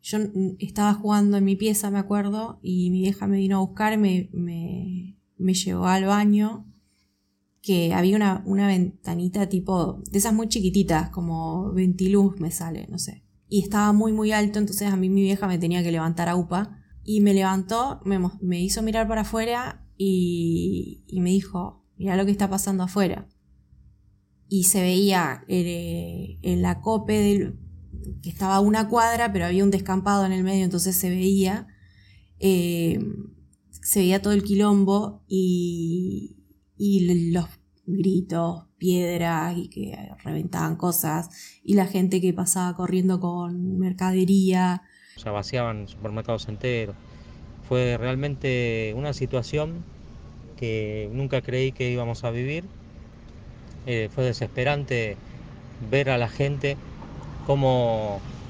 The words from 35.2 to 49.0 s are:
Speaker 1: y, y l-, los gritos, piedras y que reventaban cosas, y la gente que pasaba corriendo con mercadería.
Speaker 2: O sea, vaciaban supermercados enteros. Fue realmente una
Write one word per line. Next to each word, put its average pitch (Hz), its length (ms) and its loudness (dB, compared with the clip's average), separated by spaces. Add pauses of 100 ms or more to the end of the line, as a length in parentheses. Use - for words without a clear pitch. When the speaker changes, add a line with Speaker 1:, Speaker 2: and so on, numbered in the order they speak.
Speaker 1:
y, 180 1080 -2 (400)
y 196 320 4
l-, 170 260 4
los 175 120 2 (400)
gritos, 175 800 0 (140)
piedras 170 800 0
y - 120 -8
que - 260 -10 (280)
reventaban 160 520 -4
cosas, 165 540 -2 (340)
y 202 120 4
la 190 100 6
gente 185 340 0
que 180 140 2
pasaba 180 420 -2
corriendo 185 440 2
con 180 580 -4
mercadería. 185 1040 2 (360)
Speaker 2:
O - 40 -20
sea, 107 100 -6
vaciaban 107 560 -4
supermercados 110 640 -8
enteros. 110 440 -4 (760)
Fue 123 280 2
realmente 123 1000 -2
una 143 160 -4